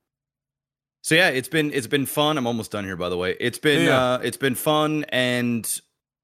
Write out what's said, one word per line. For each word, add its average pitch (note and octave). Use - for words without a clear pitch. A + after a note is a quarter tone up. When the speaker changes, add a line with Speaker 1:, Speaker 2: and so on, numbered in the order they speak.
Speaker 1:
so, D#3
yeah, F3+
it's C3
been, D3+
it's A2+
been C#3
fun. D3+
I'm A#2+
almost A#2
done G2+
here, F#2+
by F2
the F2+
way. F2+
It's A#2+
been, D3+
Speaker 2:
Yeah. B2+
Speaker 1:
uh, B2
it's A#2+
been C3
fun, D3+
and A#2+